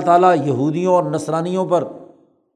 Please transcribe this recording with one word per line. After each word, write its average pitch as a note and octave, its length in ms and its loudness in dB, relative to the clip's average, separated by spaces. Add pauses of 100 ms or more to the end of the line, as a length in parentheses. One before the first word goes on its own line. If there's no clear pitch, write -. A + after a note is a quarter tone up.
تعالیٰ F3 420 4
یہودیوں D#3 480 0
اور F3 80 2
نصرانیوں E3 640 -4
پر E3 180 -2 (720)